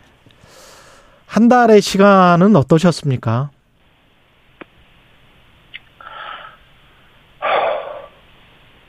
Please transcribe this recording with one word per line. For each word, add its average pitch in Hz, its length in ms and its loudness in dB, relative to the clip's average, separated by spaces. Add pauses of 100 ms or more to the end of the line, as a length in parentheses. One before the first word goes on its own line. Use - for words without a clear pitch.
(1300)
한 226 220 0
달의 226 320 4
시간은 190 760 2
어떠셨습니까? 139 920 -2 (4000)